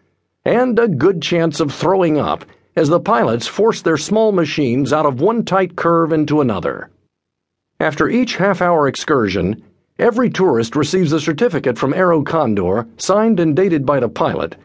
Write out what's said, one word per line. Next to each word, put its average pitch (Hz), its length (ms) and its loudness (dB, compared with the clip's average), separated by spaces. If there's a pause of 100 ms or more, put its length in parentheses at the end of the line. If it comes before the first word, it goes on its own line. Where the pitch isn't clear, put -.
(440)
and 233 340 0
a 233 100 2
good 160 340 0
chance 165 360 -2
of 151 140 -2
throwing 170 460 0
up 80 260 -2 (320)
as 156 140 2
the 170 100 2
pilots 165 460 0
force 214 340 0
their 165 160 0
small 214 340 0
machines 139 640 0
out 151 140 2
of 135 160 -2
one 220 200 0
tight 185 320 0
curve 165 380 0
into 151 300 2
another. 85 480 -4 (920)
After 156 280 0
each 240 280 -2
half-hour 175 500 2
excursion, 107 760 0 (380)
every 226 320 0
tourist 123 460 0
receives 151 360 0
a 160 80 0
certificate 156 560 -2
from 139 160 -2
Aero 175 300 2
Condor, 110 640 0 (100)
signed 208 440 2
and 160 160 2
dated 165 280 0
by 143 140 2
the - 100 0
pilot, 82 460 -4 (100)